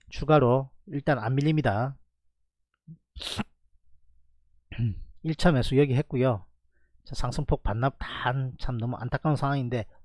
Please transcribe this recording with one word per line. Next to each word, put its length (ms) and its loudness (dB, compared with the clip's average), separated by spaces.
추가로. 600 4
일단 320 -2
안 160 -2
밀립니다. 640 2
<clears throat> 520 -6
일 140 -2
차 160 4
매수 260 2
여기 160 4
했고요. 500 0
자, 100 -14
상승폭 480 -2
반납 360 0
단 600 -4
참 200 -2
너무 180 -2
안타까운 400 -2
상황인데 500 -2